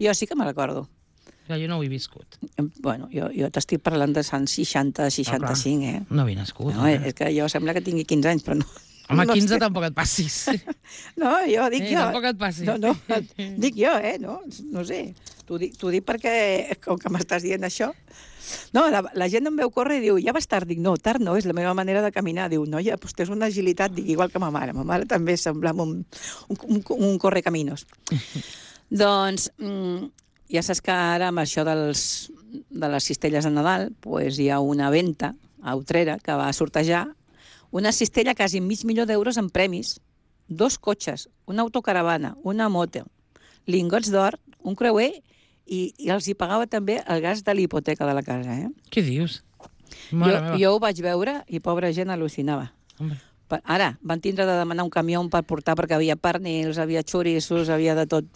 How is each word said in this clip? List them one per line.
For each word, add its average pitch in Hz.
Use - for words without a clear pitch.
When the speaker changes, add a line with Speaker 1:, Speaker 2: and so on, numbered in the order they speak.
Speaker 1:
Jo 208
sí 220
que 339
me'n 226
recordo. 139
Speaker 2:
Ja, 160
jo 160
no 170
ho 147
he 135
viscut. -
Speaker 1:
Em, 147
bueno, 127
jo, -
jo 139
t'estic 151
parlant 147
de 147
Sant 139
seixanta, 139
seixanta-cinc, 135
Speaker 2:
Ah, 123
clar. 202
Speaker 1:
eh? 196
Speaker 2:
No 143
havia 98
nascut, 101
Speaker 1:
No, 127
Speaker 2:
encara. 147
Speaker 1:
és 127
que 151
jo 147
sembla 160
que 175
tingui 165
quinze 151
anys, 170
però -
no. 147
Speaker 2:
Home, 165
Speaker 1:
No 233
Speaker 2:
quinze 208
Speaker 1:
sé. 226
Speaker 2:
tampoc 185
et 156
passis. -
Speaker 1:
<laughs> -
No, 311
jo 254
dic 254
Speaker 2:
Eh, 220
Speaker 1:
jo. 349
Speaker 2:
tampoc 233
et 247
passis. 175
Speaker 1:
No, 226
no, 226
Speaker 2:
<laughs> 233
Speaker 1:
et 214
dic 240
jo, 269
eh? 214
No, 262
no 180
sé. 185
T'ho 170
dic, 175
t'ho 185
dic 190
perquè, 220
com 185
que 196
m'estàs 185
dient 185
això... 214
No, 311
la, 202
la 185
gent 233
em 311
veu 254
córrer 277
i 240
diu: 202
«Ja 233
vas 311
tard». 180
Dic: 170
«No, 175
tard 240
no, 180
és 196
la 175
meva 175
manera 190
de 208
caminar». 185
Diu: 156
«Noia, 160
doncs -
tens 180
una 214
agilitat». 196
Dic: 180
«Igual 165
que -
ma 170
mare. 139
Ma 135
mare 175
també 175
semblava 160
un, 165
un, -
un, 208
un 196
correcaminos». 165
Speaker 2:
<laughs> -
Speaker 1:
Doncs, 196
mm, 190
ja 165
saps 180
que 185
ara 175
amb 170
això 156
dels, 156
de 165
les 143
cistelles 151
de 151
Nadal, 180
pues, 139
hi 139
ha 139
una 143
venta 151
a 135
Utrera 156
que 160
va 139
sortejar 170
una 202
cistella 226
quasi 196
mig 208
milió 226
d'euros 214
en 196
premis, 185
dos 196
cotxes, -
una 208
autocaravana, 175
una 214
moto, 175
lingots 185
d'or, 196
un 196
creuer, 233
i, 180
i 202
els 185
hi 196
pagava 214
també 214
el 165
gas 196
de 202
la 196
hipoteca 151
de 139
la 139
casa, 123
eh? 165
Speaker 2:
Què 214
dius? 151
Mare 175
Speaker 1:
Jo, -
Speaker 2:
meva. 190
Speaker 1:
jo 196
ho 214
vaig 202
veure 190
i 165
pobra 175
gent 185
al·lucinava. 147
Speaker 2:
Hombre. 151
Speaker 1:
Pa-, 160
ara, 170
van 165
tindre 190
de 185
demanar 170
un 165
camió 170
per 170
portar 160
perquè 165
havia 160
pernils, 165
havia 160
xoriços, 170
havia 160
de 160
tot, 156